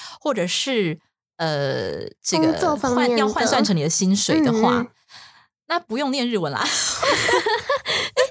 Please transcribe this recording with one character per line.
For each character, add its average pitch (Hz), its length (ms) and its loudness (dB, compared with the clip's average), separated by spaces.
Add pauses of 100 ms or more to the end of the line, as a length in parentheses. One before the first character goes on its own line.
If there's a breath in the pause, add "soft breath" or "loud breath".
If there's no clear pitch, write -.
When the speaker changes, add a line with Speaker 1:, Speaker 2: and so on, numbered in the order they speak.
(180 loud breath)
Speaker 1:
或 294 140 -2
者 180 140 -2
是， 185 520 -2 (380)
呃， 135 720 -2 (140)
这 - 160 0
个 320 120 4
Speaker 2:
工 - 80 -2
作 320 160 0
方 254 220 0
面 247 140 2
的。 - 0 -
Speaker 1:
换-， 233 80 2
要 214 100 2
换 226 180 0
算 240 160 2
成 202 140 2
你 151 60 0
的 160 80 0
薪 190 260 2
水 311 240 2
的 262 100 4
话， 220 280 2
Speaker 2:
嗯， 240 60 -2
嗯。 - 40 -10 (800 loud breath)
Speaker 1:
那 339 120 -2
不 233 200 -6
用 285 120 -2
念 262 180 0
日 220 100 0
文 156 120 -2
啦。 120 100 -2
<laughs> - 40 -2
Speaker 2:
诶， - 1700 0